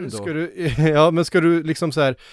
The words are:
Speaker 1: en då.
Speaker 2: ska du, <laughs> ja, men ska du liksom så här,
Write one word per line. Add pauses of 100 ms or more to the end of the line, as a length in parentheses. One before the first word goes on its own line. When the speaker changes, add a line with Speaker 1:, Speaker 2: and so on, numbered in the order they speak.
Speaker 1:
en
då.
Speaker 2:
ska
du,
<laughs>
ja,
men
ska
du
liksom
så
här, (180)